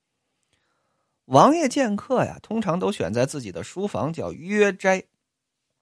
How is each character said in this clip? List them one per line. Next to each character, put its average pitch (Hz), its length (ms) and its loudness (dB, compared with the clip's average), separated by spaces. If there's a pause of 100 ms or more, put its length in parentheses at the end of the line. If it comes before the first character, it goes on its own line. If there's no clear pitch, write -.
(1300)
王 160 280 8
爷 330 140 0
见 240 300 -2
客 220 260 -2
呀， - 180 -6
通 226 200 -6
常 180 180 -2
都 185 120 -2
选 92 220 -4
在 120 120 0
自 147 160 -6
己 104 100 -10
的 82 100 -10
书 - 240 -8
房， 143 280 -4
叫 98 180 -8
约 202 400 0
斋。 190 320 -2 (800)